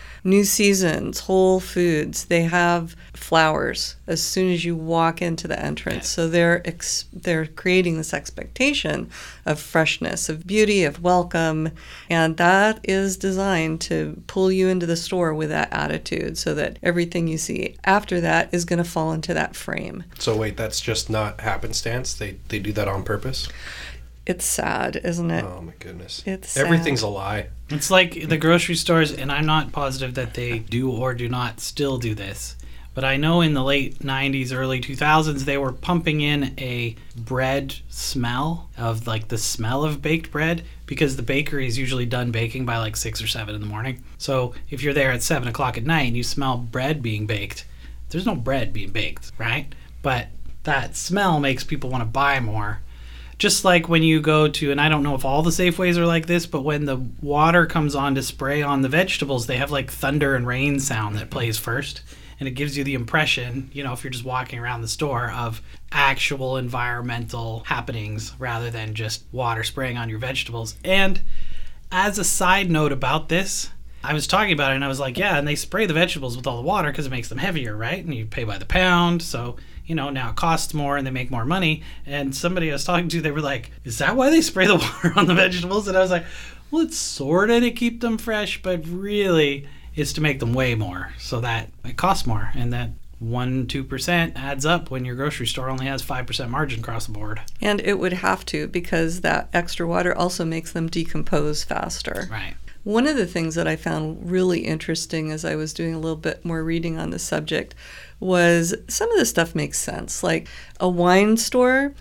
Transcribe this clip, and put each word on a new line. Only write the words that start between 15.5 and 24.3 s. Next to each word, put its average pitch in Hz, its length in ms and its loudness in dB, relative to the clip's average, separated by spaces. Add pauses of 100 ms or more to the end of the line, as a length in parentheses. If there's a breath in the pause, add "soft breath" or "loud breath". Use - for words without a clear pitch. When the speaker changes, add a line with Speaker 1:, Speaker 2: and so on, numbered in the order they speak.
Speaker 1:
attitude 156 640 -4
so - 160 -2
that 143 300 -4
everything 170 440 0
you 160 120 -2
see - 440 -6
after 190 380 4
that 165 320 2
is 175 100 0
gonna 170 200 0
fall 160 300 -2
into 160 200 -4
that - 220 -2
frame. - 480 -8 (160)
Speaker 3:
So 110 180 0
wait, 110 180 -2
that's 110 260 -4
just - 280 -2
not 107 320 -2
happenstance? 113 720 -2
They, 98 240 -8 (120)
they 104 100 -2
do 101 140 -4
that 101 140 0
on 98 140 -2
purpose? 104 480 -4 (760 loud breath)
Speaker 1:
It's 185 220 -4